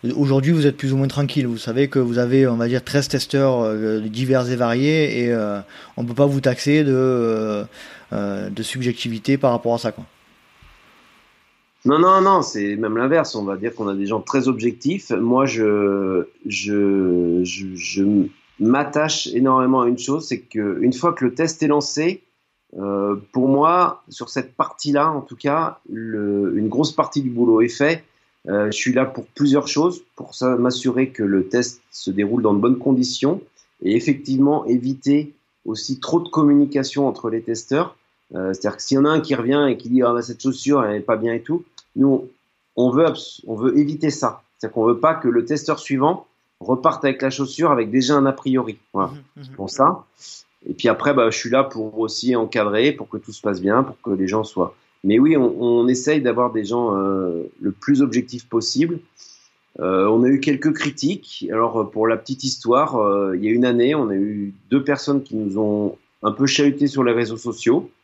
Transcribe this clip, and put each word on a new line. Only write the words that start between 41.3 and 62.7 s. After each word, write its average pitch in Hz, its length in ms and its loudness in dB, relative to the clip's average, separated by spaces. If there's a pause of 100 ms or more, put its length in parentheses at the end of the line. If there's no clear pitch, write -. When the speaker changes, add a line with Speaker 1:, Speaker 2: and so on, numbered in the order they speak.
Speaker 2:
et 117 100 -4
tout », 170 220 -4 (300)
nous, 135 340 2 (480)
on, 123 120 4
on - 20 4
veut 151 160 4
abs-, - 400 -6
on 113 80 -8
veut 117 240 2
éviter 151 320 0
ça. - 320 -4 (160)
C'est-à-dire - 160 -8
qu'on 110 100 0
veut 120 140 4
pas 156 160 2
que 170 140 -2
le 175 180 2
testeur 147 320 -2
suivant 143 480 -2 (340)
reparte 127 440 -2
avec 135 180 0
la 135 80 0
chaussure 143 400 -2
avec 117 200 0
déjà 131 260 2
un 139 100 4
a 135 60 2
priori. 127 460 -4 (140)
Voilà. 98 160 -2
Speaker 1:
Mhm, 135 60 -12 (220)
mhm. 143 80 -20
Speaker 2:
C'est 131 80 -20
pour 98 180 -12
ça. 147 340 0 (640)
Et - 60 -8
puis - 140 -2
après, 139 260 0
bah, 117 160 4
je - 80 -6
suis 120 100 -8
là 127 160 2
pour 110 360 -8
aussi 117 360 -2
encadrer, 110 560 0
pour 110 160 -10
que - 80 -10
tout 110 160 -12
se - 80 -18
passe 98 200 -4
bien, 104 220 2
pour - 200 -6
que 92 80 -6
les 95 160 0
gens 107 180 -2
soient. 92 300 -4 (300)
Mais 104 140 4
oui, 151 180 6
on, 120 260 0
on 120 240 4
essaye 131 340 2
d'avoir 123 320 0
des 110 120 -2
gens, 113 320 -2
euh, 95 480 -2 (160)
le 104 100 -4
plus 139 320 0
objectifs 120 460 -2
possible. 156 500 -2 (800)
Euh, 92 300 2
on 117 160 4
a 127 40 4
eu 139 120 4
quelques 147 340 0
critiques. - 800 -6
Alors, 110 380 0
pour 110 180 0
la 113 80 2
petite 131 260 -10
histoire, 131 540 0